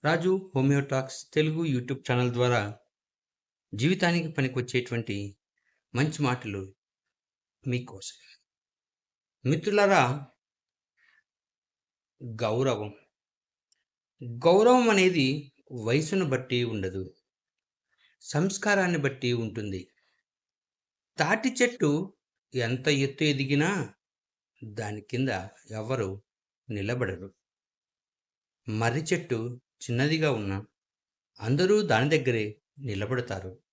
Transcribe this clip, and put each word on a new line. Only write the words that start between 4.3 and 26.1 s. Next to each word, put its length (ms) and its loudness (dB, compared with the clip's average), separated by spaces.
పనికొచ్చేటువంటి 840 -4
మంచి 300 0
మాటలు 380 -2
మీకోసం. 500 -8
మిత్రులారా, 580 4
గౌరవం. 680 -2
గౌరవం 440 8
అనేది 380 6
వయసును 440 2
బట్టి 340 0
ఉండదు, 520 -6
సంస్కారాన్ని 760 0
బట్టి 360 -2
ఉంటుంది. 500 -6
తాటి 340 0
చెట్టు 520 0
ఎంత 340 -2
ఎత్తు 360 0
ఎదిగినా 680 0
దాని 380 -8
కింద 280 -4
ఎవరు 400 -4